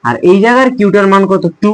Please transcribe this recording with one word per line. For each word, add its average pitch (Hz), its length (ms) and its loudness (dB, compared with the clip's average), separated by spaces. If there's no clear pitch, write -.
আর 117 60 -2
এই 196 140 4
জায়গার 254 320 2
কিউটার 202 360 0
মান 196 180 2
কত? 190 140 -2
টু। 208 120 0